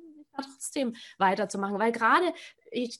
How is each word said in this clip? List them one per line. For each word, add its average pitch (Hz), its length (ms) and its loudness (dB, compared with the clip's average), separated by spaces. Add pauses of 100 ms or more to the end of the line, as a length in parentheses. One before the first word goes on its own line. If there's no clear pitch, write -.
Sie 311 140 -20
sich 302 140 -20
da 277 100 -8
trotzdem 262 520 -6 (220)
weiterzumachen? 196 600 0
Weil 226 140 2
gerade, 254 400 4 (400)
ich, 247 280 -6